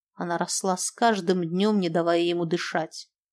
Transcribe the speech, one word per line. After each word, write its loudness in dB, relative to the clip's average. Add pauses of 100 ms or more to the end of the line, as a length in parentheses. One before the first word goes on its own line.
(140)
Она -4
росла -2
с -4
каждым 0
днем, 2
не 2
давая 2
ему 0
дышать. -4 (220)